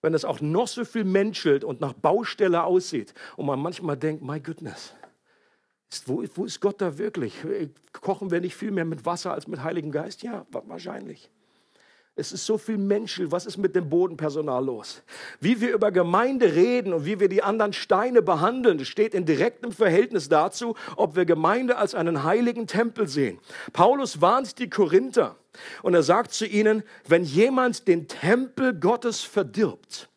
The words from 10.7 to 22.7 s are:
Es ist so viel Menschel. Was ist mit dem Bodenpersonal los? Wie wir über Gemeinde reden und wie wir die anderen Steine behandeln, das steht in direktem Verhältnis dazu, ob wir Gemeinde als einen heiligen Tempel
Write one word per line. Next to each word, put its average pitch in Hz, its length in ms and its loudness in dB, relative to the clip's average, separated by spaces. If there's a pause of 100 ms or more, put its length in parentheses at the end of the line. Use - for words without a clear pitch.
Es 151 140 -6
ist - 140 -10
so 220 120 0
viel 220 200 -4
Menschel. 196 560 -2
Was 180 120 -4
ist 202 120 -12
mit 196 180 0
dem 175 140 -2
Bodenpersonal 151 760 -2
los? 123 400 -8 (380)
Wie 208 180 2
wir 233 140 0
über 208 180 2
Gemeinde 185 640 4
reden 196 380 4
und 160 120 -2
wie 196 140 -2
wir 196 80 4
die 190 160 2
anderen 208 300 0
Steine 220 480 4
behandeln, 190 560 2
das 135 100 -6
steht 220 260 0
in 180 120 0
direktem 196 480 0
Verhältnis 196 560 2
dazu, 160 460 2 (200)
ob 151 220 0
wir 180 80 4
Gemeinde 196 500 2
als 208 180 -2
einen 165 300 -2
heiligen 233 440 0
Tempel 220 420 -2